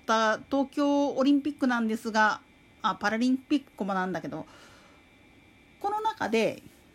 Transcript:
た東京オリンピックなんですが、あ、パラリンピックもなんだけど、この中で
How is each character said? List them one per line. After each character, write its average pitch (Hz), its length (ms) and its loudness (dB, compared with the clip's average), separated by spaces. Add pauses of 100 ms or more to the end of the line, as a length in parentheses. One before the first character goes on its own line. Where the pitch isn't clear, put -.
た 220 320 2 (100)
東 277 220 0
京 285 400 2
オ 262 120 0
リ 285 80 4
ン 277 120 4
ピ 294 80 -4
ッ - 80 -16
ク 269 80 0
な 240 120 0
ん 226 80 -2
で 220 80 -2
す 220 140 -8
が、 214 320 2 (400)
あ、 190 140 0
パ 208 160 -2
ラ 220 60 -2
リ 247 120 2
ン 262 80 2
ピ 285 200 -2
ッ 269 60 -2 (140)
ク 208 80 -4
も 196 80 -4
な 190 140 -2
ん 185 40 -6
だ 165 100 -6
け - 60 -10
ど、 156 200 -10 (1300)
こ 403 120 -4
の 427 100 -4
中 427 280 -4
で 220 340 0 (320)